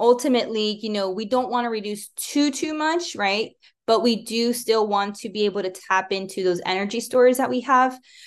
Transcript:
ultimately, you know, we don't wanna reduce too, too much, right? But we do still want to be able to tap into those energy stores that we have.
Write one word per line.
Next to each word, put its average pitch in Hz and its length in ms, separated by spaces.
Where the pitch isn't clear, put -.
ultimately, 226 840
you 220 80
know, 196 200
we 208 160
don't 254 240
wanna 240 180
reduce 208 480
too, 294 340
too 311 220
much, 320 440
right? 202 340
But 220 160
we 226 220
do 233 280
still 220 360
want 202 320
to 233 80
be 208 160
able 202 180
to 185 80
tap 190 400
into 190 320
those 180 240
energy 202 320
stores 247 380
that 262 120
we 247 120
have. 254 360